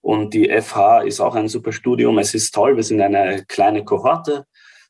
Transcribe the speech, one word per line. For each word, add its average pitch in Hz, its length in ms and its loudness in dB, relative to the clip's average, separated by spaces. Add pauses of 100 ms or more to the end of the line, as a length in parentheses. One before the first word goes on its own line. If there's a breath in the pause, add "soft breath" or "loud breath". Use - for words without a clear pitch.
Und 107 320 -2
die 107 160 2
F 107 260 -2
H 110 260 4
ist 101 200 -6
auch 107 140 -2
ein 110 140 -2
super 113 240 -6
Studium. 120 460 0
Es 101 160 -2
ist 110 200 -4
toll, 120 220 2
wir 110 80 -2
sind 107 180 0
eine 98 440 0
kleine 104 380 0
Kohorte. 147 600 -2 (440 soft breath)